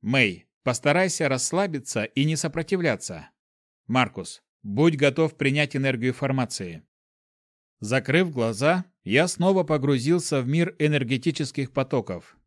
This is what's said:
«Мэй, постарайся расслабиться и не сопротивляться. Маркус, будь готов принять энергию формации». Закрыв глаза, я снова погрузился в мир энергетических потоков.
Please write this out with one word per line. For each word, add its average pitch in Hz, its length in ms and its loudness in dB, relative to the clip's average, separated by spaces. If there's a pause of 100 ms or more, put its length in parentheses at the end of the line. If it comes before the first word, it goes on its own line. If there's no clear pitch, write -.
«Мэй, 107 440 2 (180)
постарайся 151 640 0
расслабиться 143 720 -2
и 135 220 0
не 156 100 0
сопротивляться. 151 920 -4 (580)
Маркус, 107 560 -2 (180)
будь 143 360 2
готов 147 400 2
принять 143 380 0
энергию 127 380 0
формации». 113 720 -4 (960)
Закрыв 135 520 0
глаза, 131 540 0 (180)
я 139 240 4
снова 185 360 2
погрузился 143 760 0
в 123 60 -4
мир 170 320 0
энергетических 135 920 -2
потоков. 113 760 -4